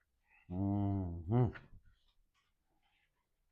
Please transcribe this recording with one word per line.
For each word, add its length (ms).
હમ, 720
હમ. 300